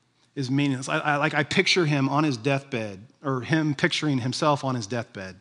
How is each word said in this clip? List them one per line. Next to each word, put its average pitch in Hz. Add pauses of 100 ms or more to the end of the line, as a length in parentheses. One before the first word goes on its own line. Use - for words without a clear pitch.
(360)
is 131
meaningless. 135
I, 151
I, 151
like, 147
I 147
picture 185
him 139
on 143
his 139
deathbed, 113 (160)
or 135
him 151
picturing 151
himself 139
on 131
his 110
deathbed. 98